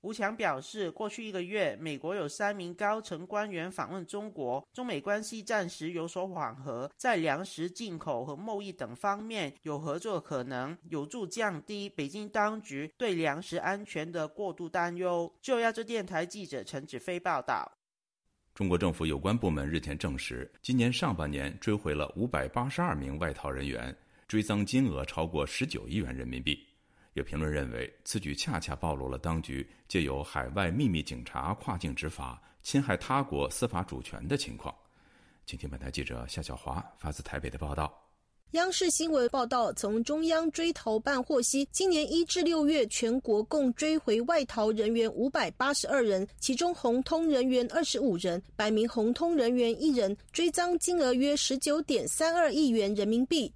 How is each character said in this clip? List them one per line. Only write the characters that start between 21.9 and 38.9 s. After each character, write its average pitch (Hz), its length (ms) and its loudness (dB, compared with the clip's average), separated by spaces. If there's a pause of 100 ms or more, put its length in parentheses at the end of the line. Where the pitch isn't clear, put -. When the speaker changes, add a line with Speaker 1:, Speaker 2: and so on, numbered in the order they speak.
Speaker 2:
了 71 200 -2
五 107 120 0
百 69 200 -2
八 123 220 -2
十 151 100 -4
二 175 140 2
名 69 240 -4
外 82 160 -2
逃 - 160 -6
人 67 180 -4
员， 62 300 -6 (300)
追 107 160 2
赃 104 200 2
金 127 240 2
额 69 160 0
超 80 220 -2
过 82 180 0
十 113 220 -2
九 60 220 -6
亿 69 80 -4
元 65 200 -2
人 64 120 -6
民 64 160 -8
币。 71 160 0 (560)
有 69 80 -2
评 73 160 -6
论 78 100 0
认 71 220 -2
为， 60 180 -6 (140)
此 - 160 -4
举 73 160 -4
恰 - 240 -4
恰 71 160 -6
暴 80 180 -2
露 67 140 -4
了 65 100 -4
当 80 240 -2
局 65 240 -6 (220)
借 90 140 2
由 69 200 0
海 67 280 -4
外 90 200 0
秘 113 200 2
密 80 120 2
警 62 220 -8
察 71 300 -4
跨 104 240 -4
境 69 180 -4
执 78 140 -4
法、 62 320 -10 (200)
侵 - 200 2
害 98 160 2
他 135 260 0
国 71 260 0
司 - 160 -2
法 90 160 -2
主 65 200 -6
权 - 260 -10
的 139 80 0
情 - 220 -6
况。 - 180 -10 (680)
请 - 120 -10
听 69 120 -8
本 65 100 -10
台 65 100 -8
记 67 140 -6
者 60 240 -8
夏 - 140 -8
小 65 160 -8
华 67 260 -6 (160)
发 76 140 -6
自 - 100 -10
台 71 160 -6
北 71 100 -6
的 - 80 -10
报 71 160 -4
道。 76 280 -4 (500)
Speaker 3:
央 349 180 2
视 359 200 2
新 320 200 0